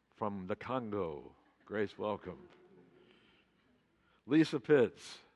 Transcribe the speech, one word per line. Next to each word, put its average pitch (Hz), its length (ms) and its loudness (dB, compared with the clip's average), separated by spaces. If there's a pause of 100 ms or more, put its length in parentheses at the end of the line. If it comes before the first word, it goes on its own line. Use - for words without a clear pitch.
(160)
from 101 300 -4
the 104 100 -2
Congo. 101 760 -4 (320)
Grace, 101 320 -4
welcome. 95 540 -6 (1800)
Lisa 151 340 4
Pitts, - 600 2 (160)